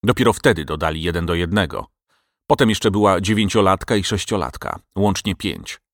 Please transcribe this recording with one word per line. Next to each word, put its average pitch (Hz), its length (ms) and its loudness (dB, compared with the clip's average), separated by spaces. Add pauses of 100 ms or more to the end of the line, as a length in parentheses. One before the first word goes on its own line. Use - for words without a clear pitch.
Dopiero 117 300 2
wtedy 82 320 0
dodali 80 360 -4
jeden 85 240 -2
do 85 100 -2
jednego. 85 520 -2 (600)
Potem 139 220 4
jeszcze 104 220 0
była 98 300 4
dziewięciolatka 101 760 2
i 101 80 0
sześciolatka, 92 760 -4 (180)
łącznie 98 380 0
pięć. - 440 -8 (140)